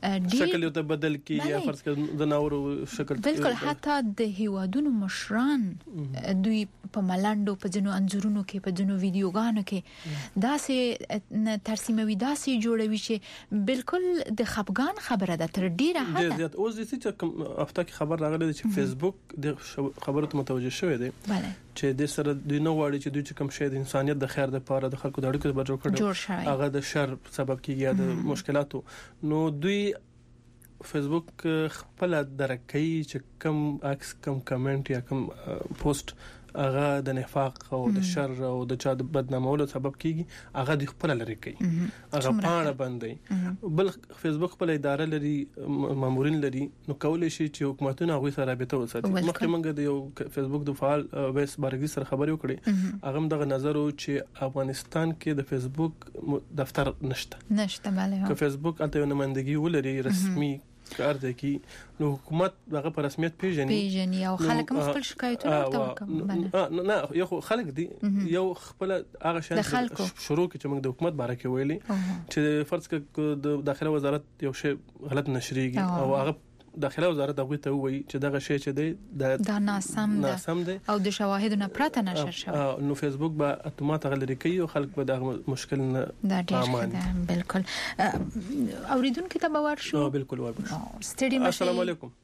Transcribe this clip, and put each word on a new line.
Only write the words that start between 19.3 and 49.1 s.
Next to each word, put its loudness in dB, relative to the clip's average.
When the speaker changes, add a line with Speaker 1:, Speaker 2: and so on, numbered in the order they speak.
Speaker 2:
د -2
خبرو 0
ته -2
متوجه 0
شوی 0
دی. -2
Speaker 1:
بله. -2
Speaker 2:
چې 0
دې 2
سره 0
دوی 0
نه 4
غواړي 2
چې -2
دوی -2
چې -10
کوم -2
شی -2
د -4
انسانیت 0
د 0
خیر 0
دپاره 0
د -2
خلکو -4
د 2
اړیکو 0
لپاره 0
جوړ -2
کړی، 2
Speaker 1:
جوړ 2
شوی. -2
Speaker 2:
هغه 2
د 0
شر 0
سبب -2
کیږي -2
یا 4
د 4
Speaker 1:
مهم. 0
Speaker 2:
مشکلاتو. 0
نو 2
دوی 0
فیسبوک -2
خپله -2
درک -2
کوي 0
چې -8
کوم 0
عکس، -2
کوم -2
کمنټ -2
یا 0
کوم، -4
آه، -8
پوسټ 0
هغه 2
د -2
نفاق -2
او 0
د 4
Speaker 1:
مهم. 2
Speaker 2:
شر 0
او 0
د 0
چا 0
د -2
بدنامولو 2
سبب -4
کیږي، 0
هغه 0
دوی 0
خپله -2
لرې -4
کوي. -10
Speaker 1:
مهم. 0
Speaker 2:
هغه 0
Speaker 1:
څومره 2
Speaker 2:
پاڼه 2
Speaker 1:
ښه. -4
Speaker 2:
بندوي. -4
Speaker 1:
مهم. 0
Speaker 2:
بل 4
فیسبوک 0
خپله 0
اداره 2
لري، 0
م-، 0
مامورین 4
لري، 0
نو -2
کولی 2
شي 0
چې -4
حکومتونه 0
هغوی 2
سره 0
رابطه 0
وساتي. 0